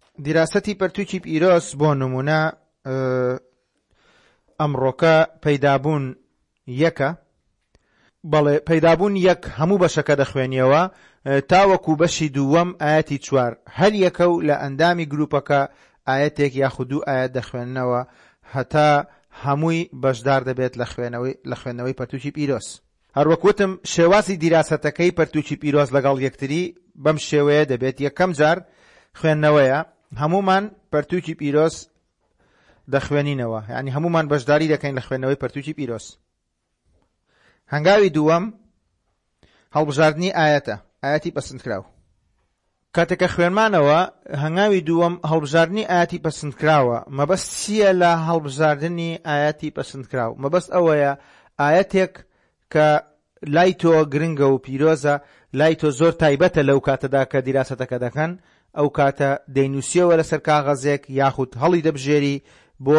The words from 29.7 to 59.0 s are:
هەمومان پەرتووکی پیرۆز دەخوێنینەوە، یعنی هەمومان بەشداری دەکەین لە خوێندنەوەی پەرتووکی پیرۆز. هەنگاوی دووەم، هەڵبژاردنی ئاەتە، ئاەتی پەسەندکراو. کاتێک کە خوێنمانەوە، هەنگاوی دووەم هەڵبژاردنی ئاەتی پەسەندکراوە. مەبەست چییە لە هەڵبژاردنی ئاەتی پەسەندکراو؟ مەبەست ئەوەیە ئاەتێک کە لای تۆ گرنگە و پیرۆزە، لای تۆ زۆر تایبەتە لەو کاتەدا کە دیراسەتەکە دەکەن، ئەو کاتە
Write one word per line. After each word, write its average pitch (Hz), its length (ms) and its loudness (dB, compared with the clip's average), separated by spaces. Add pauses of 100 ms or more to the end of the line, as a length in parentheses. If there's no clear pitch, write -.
هەمومان 190 480 0 (260)
پەرتووکی 160 460 -4
پیرۆز 151 400 0 (1120)
دەخوێنینەوە، 135 720 -2 (100)
یعنی 127 220 -8
هەمومان 165 360 -2
بەشداری 147 460 0
دەکەین 139 240 -4
لە 120 80 -8
خوێندنەوەی 131 360 -4
پەرتووکی 139 320 -8
پیرۆز. 117 320 -10 (1700)
هەنگاوی 185 440 4
دووەم، 160 300 2 (1300)
هەڵبژاردنی 156 640 0
ئاەتە، 147 380 2 (280)
ئاەتی 147 280 -2
پەسەندکراو. 127 520 -8 (1120)
کاتێک 170 260 0
کە 180 60 2
خوێنمانەوە، 175 720 2 (440)
هەنگاوی 185 380 0
دووەم 170 420 0
هەڵبژاردنی 165 640 0
ئاەتی 175 400 -2
پەسەندکراوە. 143 720 0 (120)
مەبەست 147 420 -2
چییە 202 400 2
لە 175 200 4 (120)
هەڵبژاردنی 160 880 -2 (140)
ئاەتی 151 460 -2
پەسەندکراو؟ 127 720 -6
مەبەست 165 280 -2
ئەوەیە 151 420 2 (460)
ئاەتێک 185 540 2 (580)
کە 151 160 4 (560)
لای 170 300 2
تۆ 165 200 2 (120)
گرنگە 147 440 -2
و 135 80 2
پیرۆزە، 143 580 0 (380)
لای 156 220 2
تۆ 156 140 0
زۆر 160 320 2
تایبەتە 160 480 2
لەو 139 100 4
کاتەدا 135 460 -2
کە 139 160 -4
دیراسەتەکە 127 580 -4
دەکەن، 147 320 -4 (440)
ئەو 147 140 0
کاتە 139 400 0 (260)